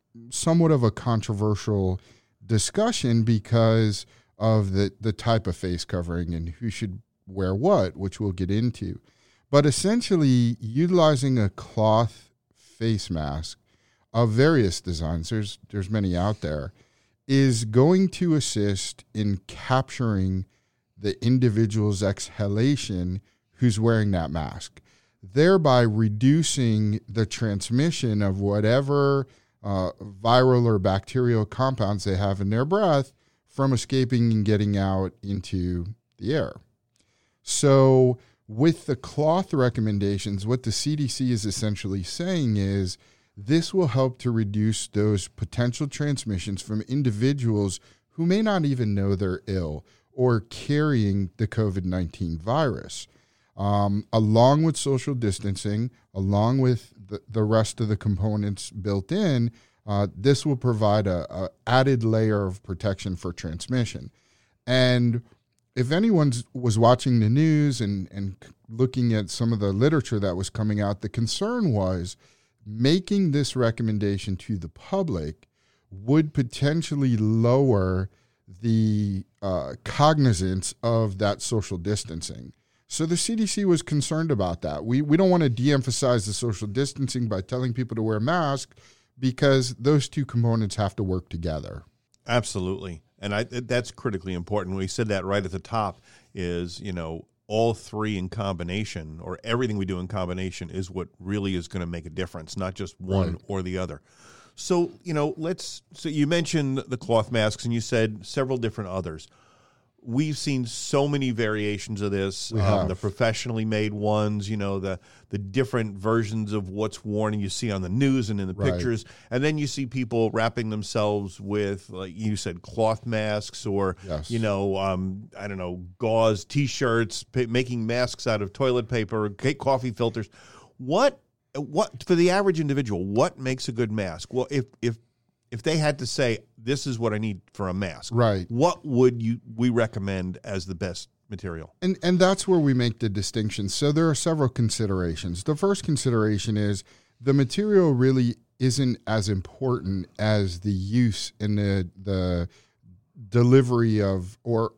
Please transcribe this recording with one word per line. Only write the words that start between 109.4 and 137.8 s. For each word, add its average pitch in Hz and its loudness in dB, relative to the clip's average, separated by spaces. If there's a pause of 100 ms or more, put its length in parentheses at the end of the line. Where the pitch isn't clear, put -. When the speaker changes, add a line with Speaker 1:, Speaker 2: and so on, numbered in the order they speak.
Speaker 2:
We've 143 -2
seen 131 -2
so 139 -2
many 139 -2
variations 104 -2
of 101 -2
this, 98 -4
Speaker 1:
We 110 0
Speaker 2:
um, 95 2
Speaker 1:
have. 95 2
Speaker 2:
the 92 -4
professionally 113 -2
made 107 0
ones, 104 -2
you 110 -4
know, 98 -4
the, 92 -6 (300)
the 101 -4
different 107 -2
versions 107 -2
of 101 -4
what's 104 -6
worn 107 -2
and 104 -2
you 98 -4
see 110 -4
on 95 -4
the 90 -4
news 131 0
and 104 -4
in 95 -4
the 92 -6
Speaker 1:
Right. 101 -2
Speaker 2:
pictures. 110 -4 (280)
And 127 -2
then 156 0
you 143 -2
see 135 -6
people 113 -2
wrapping 113 -2
themselves 104 -2
with, 101 -4
like 95 -12
you 107 -2
said, 87 -8
cloth 110 -2
masks 107 -4
or, 98 0 (100)
Speaker 1:
Yes. 80 -6
Speaker 2:
you 117 -2
know, 98 0
um, 95 -4
I 101 -10
don't 98 -10
know, 90 -8 (140)
gauze 113 2
T-shirts, 117 -2
pa-, 127 -2
making 120 -2
masks 120 -2
out 107 0
of 95 -6
toilet 123 0
paper, 110 -2
ca-, 131 -4
coffee 131 -2
filters. 117 -4 (480)
What, 202 0 (380)
what, 147 -4
for 180 2
the 175 6
average 190 2
individual, 131 -2
what 120 0
makes 131 -4
a 131 -4
good 113 -2
mask? 95 -6
Well, 123 -2
if, 139 0 (160)
if, 117 -2 (540)
if 113 -10
they 160 0
had 147 0
to 123 -8
say, 117 0 (180)
"This 131 -4
is 120 -4
what 113 0
I 107 -2
need 107 -4 (140)
for 98 -4
a 90 -2
mask," 92 -8